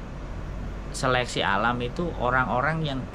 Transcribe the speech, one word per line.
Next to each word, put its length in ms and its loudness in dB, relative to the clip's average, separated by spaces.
seleksi 480 2
alam 400 2
itu 240 -2
orang-orang 640 2
yang 160 -2